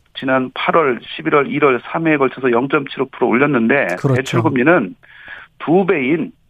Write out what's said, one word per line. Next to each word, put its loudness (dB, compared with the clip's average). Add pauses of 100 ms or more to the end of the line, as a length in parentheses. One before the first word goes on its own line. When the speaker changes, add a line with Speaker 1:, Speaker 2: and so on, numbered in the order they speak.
(200)
Speaker 1:
지난 -2
팔월, 0 (160)
십일월, 0
일월 0
삼 -6
회 2
에 2
걸쳐서 0
영점칠오 -2
프로 -2
올렸는데 2
Speaker 2:
그렇죠. 0
Speaker 1:
대출금리는 0 (640)
두 2
배인 -2 (160)